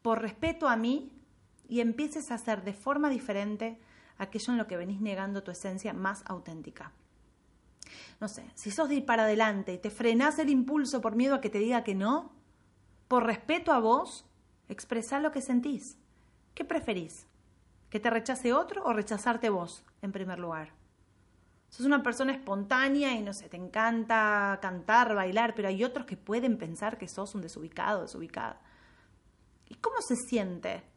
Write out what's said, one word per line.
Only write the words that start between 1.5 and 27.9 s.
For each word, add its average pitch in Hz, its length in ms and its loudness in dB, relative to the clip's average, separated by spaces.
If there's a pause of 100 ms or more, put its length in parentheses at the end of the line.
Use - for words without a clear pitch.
y 233 120 0
empieces 285 500 -2
a 247 40 -4
hacer 220 300 -4
de 196 80 -6
forma 285 360 0
diferente 214 720 -4 (380)
aquello 208 340 -4
en 247 60 2
lo 220 80 0
que 185 100 -6
venís 190 240 -4
negando 196 420 -4
tu 190 80 -10
esencia 190 420 -6
más 190 340 -4
auténtica. - 680 -12 (1300)
No 196 80 -6
sé, - 160 -12 (100)
si - 160 -8
sos 294 180 0
de 285 80 2
ir 277 100 0
para 226 180 4
adelante 214 480 2
y 180 60 -8
te 208 120 -6
frenás 240 480 4
el 311 100 2
impulso 262 520 2
por 220 160 0
miedo 269 180 4
a 262 60 2
que 220 100 -2
te 208 80 -2
diga 233 240 2
que 208 120 -2
no, 226 380 0 (760)
por 247 160 4
respeto 320 480 2
a 262 80 6
vos, 247 440 2 (440)
expresá 226 500 -4
lo 302 140 0
que 277 100 -4
sentís. 247 560 -2 (560)
¿Qué 320 100 -6
preferís? 202 600 -4 (640)
¿Que 214 100 -2
te 233 100 2
rechace 233 420 0
otro - 320 0
o 240 80 2
rechazarte 220 580 0
vos, 175 340 -4 (180)
en 196 100 -6
primer 185 260 -6
lugar? 165 320 -6 (1000)
Sos - 180 -2
una 285 160 6
persona 262 300 0
espontánea 262 840 2
y, 220 80 -2
no 202 100 -4
sé, 196 160 -12
te - 80 -14
encanta 214 1040 2
cantar, 214 540 4
bailar, 202 400 2
pero 196 140 -2
hay 190 160 2
otros 247 220 -4
que 185 100 -8
pueden 233 420 0
pensar 196 400 -6
que 185 100 -10
sos 196 260 -8
un 202 60 -4
desubicado, 165 640 -4